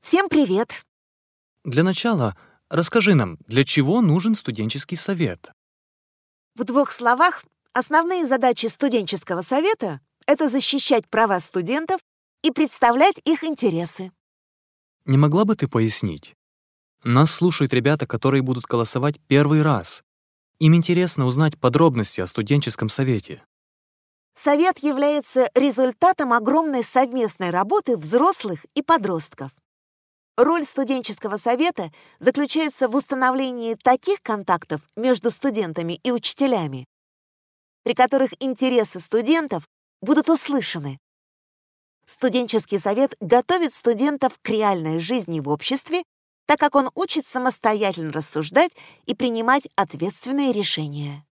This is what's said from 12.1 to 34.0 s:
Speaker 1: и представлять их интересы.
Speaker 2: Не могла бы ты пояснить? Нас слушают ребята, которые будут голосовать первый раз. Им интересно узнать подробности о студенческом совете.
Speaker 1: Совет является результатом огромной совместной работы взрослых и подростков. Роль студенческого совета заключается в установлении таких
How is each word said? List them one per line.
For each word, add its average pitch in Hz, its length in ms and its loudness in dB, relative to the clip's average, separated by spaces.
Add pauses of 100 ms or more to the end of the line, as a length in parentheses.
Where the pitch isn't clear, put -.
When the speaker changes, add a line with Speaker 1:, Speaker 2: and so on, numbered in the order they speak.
Speaker 1:
и 311 80 2
представлять 277 760 2
их 320 200 0
интересы. 185 680 -2 (960)
Speaker 2:
Не 135 120 2
могла 151 280 4
бы 214 100 2
ты 135 140 -4
пояснить? 107 680 -2 (680)
Нас 127 260 4
слушают 160 420 0
ребята, 139 360 0
которые 131 340 0
будут 127 220 -4
голосовать 123 640 -2
первый 147 340 4
раз. 131 400 -2 (560)
Им 160 160 8
интересно 170 520 2
узнать 151 340 0
подробности 127 600 2
о 92 60 -2
студенческом 113 640 -2
совете. 127 560 -4 (880)
Speaker 1:
Совет 302 460 0
является 285 760 0
результатом 254 800 2
огромной 262 520 0
совместной 240 680 0
работы 208 460 0
взрослых 196 680 0 (100)
и 294 60 -2
подростков. 185 720 -2 (840)
Роль 302 280 2
студенческого 226 720 -4
совета 240 560 -2 (280)
заключается 285 680 0
в 220 60 -6
установлении 254 800 -2
таких 262 480 0